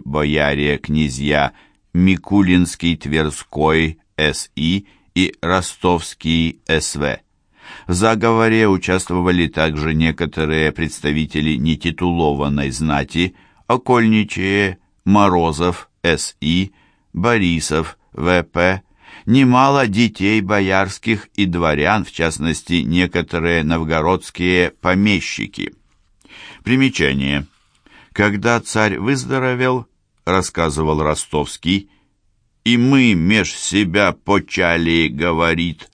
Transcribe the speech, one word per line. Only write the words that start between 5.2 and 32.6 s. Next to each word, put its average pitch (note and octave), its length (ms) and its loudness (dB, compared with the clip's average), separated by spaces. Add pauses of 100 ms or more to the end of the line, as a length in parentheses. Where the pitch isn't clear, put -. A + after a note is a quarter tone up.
Ростовский E2 1300 -2
С D#2+ 300 -2
В. C#2+ 240 -4 (680)
В F#2 60 -2
заговоре A2+ 760 2
участвовали F2+ 800 0
также D#2 480 -2
некоторые D#2 800 0
представители D2+ 840 -2
нетитулованной D2 1160 -2
знати, D2+ 680 -2 (320)
окольничие G#2 1120 0 (260)
Морозов F2 840 2 (140)
С D#2+ 380 -2
И, F2+ 320 0 (400)
Борисов E2+ 840 0 (160)
В F2 300 0
П, F#2 400 0 (420)
немало C3 640 4
детей G#2+ 540 0
боярских G2 960 -2
и G2+ 100 2
дворян, E2+ 580 0
в - 60 -12
частности, E2 720 -2
некоторые E2+ 800 -2
новгородские E2 1200 0
помещики. F#2 920 -2 (920)
Примечание. C#2+ 800 0 (640)
"Когда G#2 480 0
царь G#2+ 380 0
выздоровел, — B2+ 880 -2 (380)
рассказывал D#2 800 -2
Ростовский, — D#2 840 -2 (720)